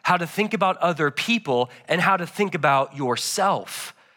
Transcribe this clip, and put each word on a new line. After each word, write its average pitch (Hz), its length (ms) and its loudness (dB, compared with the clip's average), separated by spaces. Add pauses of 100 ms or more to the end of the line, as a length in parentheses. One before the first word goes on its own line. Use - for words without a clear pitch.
how 180 160 2
to 175 80 -2
think 208 300 -2
about 185 220 0
other 156 340 0
people, 131 580 0 (180)
and 170 140 0
how 190 160 4
to 175 80 -4
think 196 300 -2
about 143 420 2
yourself. 139 960 -2 (240)